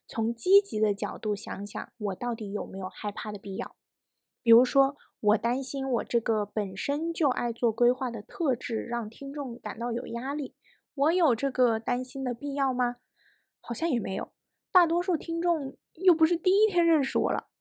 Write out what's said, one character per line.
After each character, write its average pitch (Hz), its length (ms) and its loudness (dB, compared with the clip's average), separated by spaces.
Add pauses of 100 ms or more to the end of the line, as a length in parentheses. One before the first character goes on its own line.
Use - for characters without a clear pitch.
从 226 300 -2
积 392 260 4
极 220 180 -4
的 208 140 2
角 202 240 -6
度 214 160 -2
想 196 320 -6
想 - 320 -8
我 202 180 -4
到 240 200 -4
底 208 160 -8
有 190 160 -4
没 185 100 -10
有 185 120 -6
害 - 220 -8
怕 214 200 -8
的 202 80 -8
必 196 160 -8
要。 190 200 -8 (680)
比 233 80 6
如 233 120 10
说， 269 320 2 (240)
我 208 200 4
担 247 240 -2
心 269 260 -6
我 233 140 0
这 233 160 0
个 220 260 0
本 196 320 -4
身 311 340 -2
就 320 180 2
爱 240 220 -2
做 233 200 0
规 240 200 4
划 254 200 -2
的 220 100 -6
特 285 340 -2
质 220 280 -4
让 226 260 -4
听 277 240 -10
众 269 240 -6
感 214 220 -8
到 240 120 -4
有 226 140 -4
压 247 300 -6
力， 285 180 -6 (400)
我 285 180 2
有 339 220 4
这 269 160 0
个 247 300 2
担 247 260 -2
心 269 180 -8
的 247 120 -2
必 277 180 -8
要 269 180 0
吗？ 247 260 -2 (640)
好 - 140 -6
像 330 160 -2
也 240 100 2
没 196 140 -4
有， - 180 -6 (400)
大 359 140 6
多 330 160 2
数 349 160 0
听 330 240 -6
众 320 340 -2 (200)
又 359 180 6
不 320 140 4
是 339 100 2
第 359 140 2
一 415 160 6
天 349 180 2
认 320 180 4
识 254 140 -2
我 226 140 2
了， - 160 -4 (140)